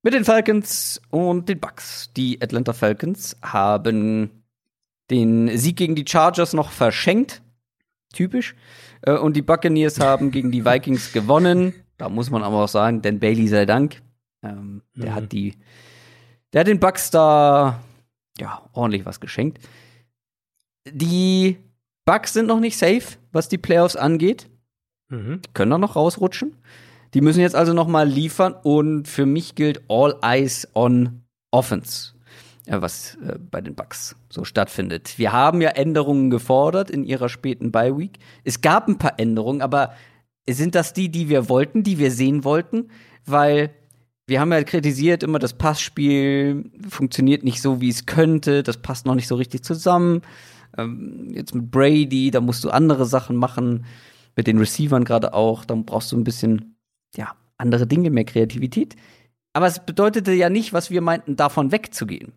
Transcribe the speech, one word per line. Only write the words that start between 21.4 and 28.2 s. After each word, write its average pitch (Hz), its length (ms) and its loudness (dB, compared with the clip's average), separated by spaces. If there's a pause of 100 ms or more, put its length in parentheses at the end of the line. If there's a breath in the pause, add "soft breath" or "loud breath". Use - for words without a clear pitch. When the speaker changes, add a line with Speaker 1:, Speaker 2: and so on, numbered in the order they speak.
Speaker 1:
Bucks 208 280 0
sind 220 140 0
noch 226 120 2
nicht 226 180 -2
safe, 196 400 0 (140)
was 160 180 -2
die 190 80 -2
Playoffs 175 380 2
angeht. 165 540 0 (600)
Speaker 2:
Mhm. 123 360 -10
Speaker 1:
Die - 80 -20
können 110 180 2
da 160 60 4
noch 202 180 0
rausrutschen. 185 600 -2 (580 soft breath)
Die 135 80 4
müssen 156 180 6
jetzt 180 160 4
also 170 180 4
noch 165 140 2
mal 156 200 2
liefern. 156 460 0 (100)